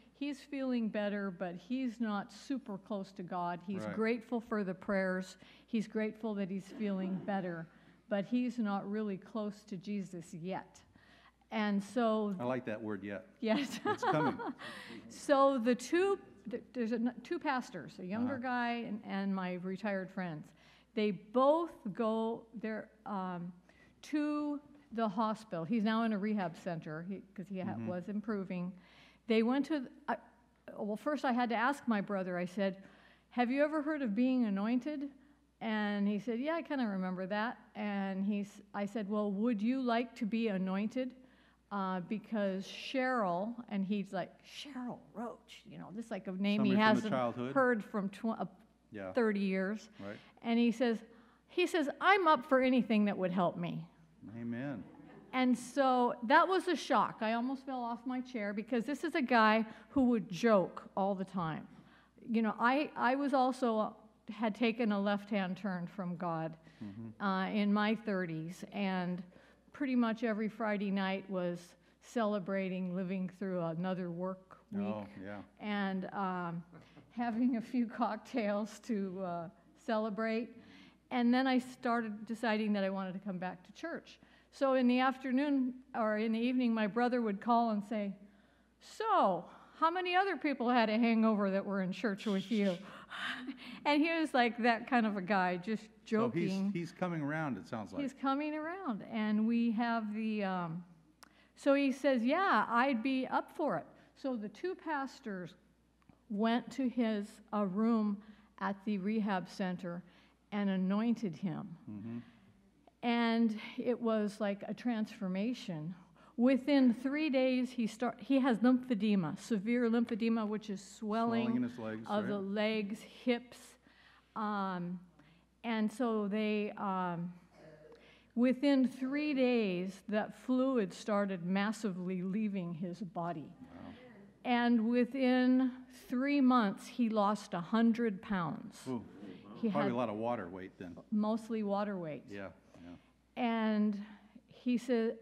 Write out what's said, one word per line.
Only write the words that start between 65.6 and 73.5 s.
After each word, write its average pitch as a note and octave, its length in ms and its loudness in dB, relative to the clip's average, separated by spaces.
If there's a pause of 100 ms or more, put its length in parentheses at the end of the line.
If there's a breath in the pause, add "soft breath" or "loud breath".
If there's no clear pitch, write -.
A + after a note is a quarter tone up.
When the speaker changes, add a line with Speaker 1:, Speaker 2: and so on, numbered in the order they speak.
Speaker 1:
from F3 300 -6
God, D#3+ 360 -2 (320 loud breath)
Speaker 2:
Mm-hmm. A2 400 -10
Speaker 1:
uh, F#3+ 240 2
in G3+ 240 2
my G#3 220 2
thirties, F#3 680 -4 (100)
and F#3 500 -2 (500 loud breath)
pretty C4 240 -2
much A3+ 260 2
every A3 260 0
Friday G#3 420 -2
night F#3+ 400 0
was F3 440 -4 (280 soft breath)
celebrating F#3+ 920 -2
living F#3 440 -2
through F#3 240 -2